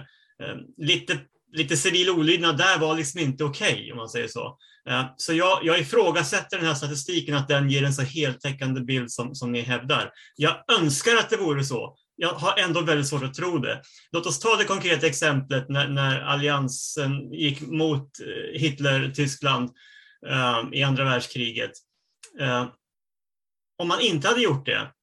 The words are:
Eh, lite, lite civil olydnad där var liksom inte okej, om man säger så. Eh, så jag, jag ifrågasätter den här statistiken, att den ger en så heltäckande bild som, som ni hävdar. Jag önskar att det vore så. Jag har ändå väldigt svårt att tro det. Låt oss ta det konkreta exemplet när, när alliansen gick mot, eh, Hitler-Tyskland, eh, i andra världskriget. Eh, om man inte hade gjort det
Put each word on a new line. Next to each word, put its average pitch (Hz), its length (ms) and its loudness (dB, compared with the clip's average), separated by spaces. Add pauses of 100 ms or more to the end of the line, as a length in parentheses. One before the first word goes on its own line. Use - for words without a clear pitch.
(440)
Eh, 104 120 -10 (220)
lite, 165 400 0 (340)
lite 156 260 0
civil 180 320 2
olydnad 165 480 4
där 180 220 4
var 156 160 2
liksom 160 240 -4
inte 143 240 0
okej, 139 480 -2
om 117 60 -10
man 113 120 -10
säger 117 180 -4
så. - 300 -10 (320)
Eh, 127 160 0 (120)
så - 160 -2
jag, 185 300 4
jag 170 160 4
ifrågasätter 175 800 2
den 165 80 0
här 160 80 2
statistiken, 147 640 -2
att 139 120 0
den 139 220 4
ger 139 140 4
en 139 100 2
så 139 80 -2
heltäckande 135 800 -2
bild 123 300 -4
som, 120 240 -6
som 120 160 -6
ni 120 100 -2
hävdar. 120 500 -2 (240)
Jag 156 200 2 (240)
önskar 165 360 4
att 214 140 2
det 220 80 2
vore 147 260 0
så. 135 340 -4 (180)
Jag 170 140 -2
har 180 300 0
ändå 175 220 2
väldigt 147 260 2
svårt 139 160 -2
att 131 100 -6
tro 175 240 -2
det. 113 240 -4 (300)
Låt 170 140 -2
oss 175 140 -2
ta 226 160 4
det 202 80 2
konkreta 170 440 2
exemplet 139 640 0
när, 139 180 0
när 135 340 0
alliansen 139 1120 -2
gick 147 280 -2
mot, 156 580 -2
eh, - 400 -10
Hitler-Tyskland, 135 1120 0 (580)
eh, 123 440 0
i 143 120 0
andra 135 200 2
världskriget. 120 680 -2 (680)
Eh, 127 280 0 (1120)
om 175 100 -2
man 180 140 0
inte 185 260 2
hade 240 140 4
gjort 156 240 2
det 107 260 -2 (120)